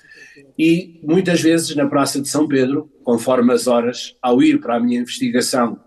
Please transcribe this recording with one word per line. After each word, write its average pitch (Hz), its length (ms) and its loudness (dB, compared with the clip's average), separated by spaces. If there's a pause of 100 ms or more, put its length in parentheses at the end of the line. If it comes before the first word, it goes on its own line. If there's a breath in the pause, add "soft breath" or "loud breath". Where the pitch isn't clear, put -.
(580 loud breath)
E 165 420 0
muitas 175 400 0
vezes 160 360 0
na 143 100 0
Praça 139 340 -2
de - 80 -8
São 151 200 -2
Pedro, 139 420 -2 (140)
conforme 123 480 2
as 120 160 0
horas, 120 520 -2
ao 123 220 2
ir 147 180 4
para 117 140 -4
a 120 60 0
minha 120 180 0
investigação 120 880 -2